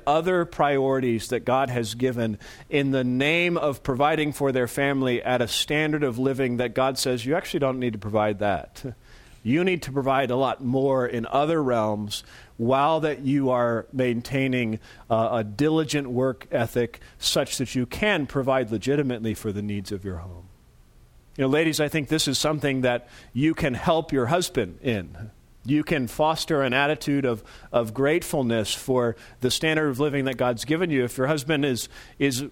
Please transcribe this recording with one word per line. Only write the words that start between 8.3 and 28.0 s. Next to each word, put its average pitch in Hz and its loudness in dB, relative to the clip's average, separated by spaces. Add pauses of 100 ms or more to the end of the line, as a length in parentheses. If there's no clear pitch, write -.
that. 104 -4 (480)
You 151 2
need 185 0
to 135 -10
provide 135 2
a 123 2
lot 131 0
more 131 2
in 117 -4
other 156 2
realms 107 0 (320)
while 139 2
that 147 -2
you 135 2
are 120 2
maintaining, 127 0 (300)
uh, 113 2
a 113 0
diligent 143 0
work 127 0
ethic 120 0 (180)
such - 0
that 127 -4
you 127 0
can 190 0
provide 131 0
legitimately 117 -2
for 107 -6
the 101 -4
needs 101 -6
of 95 -8
your 90 -8
home." 90 -16 (880)
You 147 -2
know, 135 2
ladies, 156 2
I 147 0
think 151 -2
this 156 0
is 131 0
something 147 0
that 120 0 (240)
you 151 2
can 143 0
help 160 0
your 127 2
husband 131 -2
in. 95 -4 (360)
You 147 2
can 143 0
foster 156 0
an 127 2
attitude 143 2
of, 117 -2 (280)
of 117 0
gratefulness 135 0